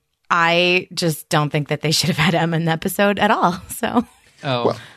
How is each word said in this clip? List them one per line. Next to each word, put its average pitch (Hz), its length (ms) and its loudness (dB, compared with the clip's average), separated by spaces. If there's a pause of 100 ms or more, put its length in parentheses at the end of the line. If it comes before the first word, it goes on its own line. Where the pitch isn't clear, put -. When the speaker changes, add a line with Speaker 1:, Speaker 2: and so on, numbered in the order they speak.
(320)
Speaker 1:
I 175 600 2
just 165 380 -2
don't 151 220 2
think 151 160 -2
that 147 140 -4
they 151 100 -2
should 143 180 0
have 156 80 -2
had 156 160 2
Emma 165 240 0
in 165 80 0
the 165 60 2
episode 196 480 0
at 208 120 2
all. 202 340 0
<laughs> - 40 -20
So. - 360 -2 (400)
Speaker 2:
Oh. 123 200 -2
Speaker 3:
Well, - 140 -2 (160)